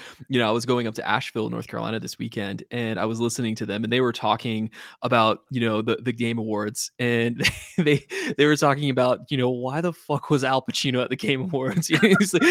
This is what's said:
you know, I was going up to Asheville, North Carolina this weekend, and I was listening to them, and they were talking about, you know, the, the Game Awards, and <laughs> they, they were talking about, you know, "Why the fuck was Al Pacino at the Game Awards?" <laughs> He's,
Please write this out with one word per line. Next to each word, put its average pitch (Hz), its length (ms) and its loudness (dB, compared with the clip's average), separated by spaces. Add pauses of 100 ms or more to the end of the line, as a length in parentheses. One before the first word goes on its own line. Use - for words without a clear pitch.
(280)
you 131 120 0
know, 113 100 2
I - 20 2
was 120 140 0
going 123 220 0
up 110 80 -8
to - 120 -6
Asheville, 113 420 -2
North 117 180 -8
Carolina 113 340 -6
this - 180 -12
weekend, 107 500 -8
and 113 300 -4
I 101 60 0
was 113 160 -2
listening 117 340 -2
to 110 100 -6
them, 107 200 -4
and 113 80 -2
they 127 80 4
were 123 100 2
talking 110 600 -2 (320)
about, 113 480 4
you 127 100 -2
know, 110 200 0
the, 110 200 0
the 120 100 -4
Game 117 260 -2
Awards, 107 640 -4
and 120 500 0 (140)
<laughs> - 140 -20
they, 147 280 2 (320)
they 143 80 6
were 151 120 4
talking 143 320 2
about, 127 420 2
you 139 60 -2
know, 127 120 2
"Why 127 300 -4
the 170 140 -2
fuck - 360 -6
was 135 140 2
Al 131 180 2
Pacino 127 400 -2
at 123 80 -2
the 135 60 -4
Game 139 280 0
Awards?" 156 440 -2
<laughs> 156 140 2
He's, 202 300 6 (200)